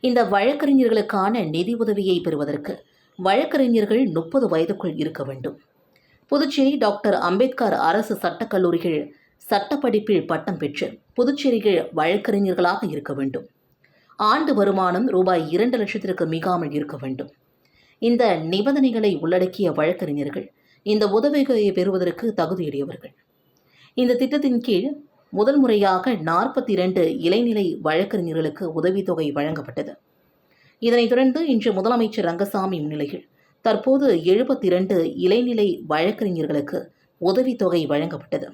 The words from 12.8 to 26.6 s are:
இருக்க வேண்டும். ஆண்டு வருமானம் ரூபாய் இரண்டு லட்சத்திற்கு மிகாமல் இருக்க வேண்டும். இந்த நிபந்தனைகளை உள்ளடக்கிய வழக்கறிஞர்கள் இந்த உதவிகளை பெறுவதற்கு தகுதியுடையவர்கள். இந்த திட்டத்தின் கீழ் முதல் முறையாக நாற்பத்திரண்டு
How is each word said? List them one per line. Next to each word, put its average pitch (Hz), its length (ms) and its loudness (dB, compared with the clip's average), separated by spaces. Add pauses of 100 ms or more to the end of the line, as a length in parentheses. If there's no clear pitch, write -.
இருக்க 143 240 -8
வேண்டும். 135 320 -6 (720)
ஆண்டு 269 360 2
வருமானம் 190 520 2
ரூபாய் 185 440 2
இரண்டு 233 280 2
லட்சத்திற்கு 196 480 -4
மிகாமல் 165 440 -2
இருக்க 147 260 -6
வேண்டும். 131 360 -10 (680)
இந்த 240 220 2 (260)
நிபந்தனைகளை 226 680 2
உள்ளடக்கிய 180 540 0
வழக்கறிஞர்கள் 151 720 -2 (420)
இந்த 214 220 2
உதவிகளை 262 640 2
பெறுவதற்கு 185 540 0 (100)
தகுதியுடையவர்கள். 147 760 -4 (840)
இந்த 247 180 2
திட்டத்தின் 262 460 0
கீழ் 220 260 0 (460)
முதல் 226 260 4
முறையாக 208 560 4 (140)
நாற்பத்திரண்டு 190 720 0 (240)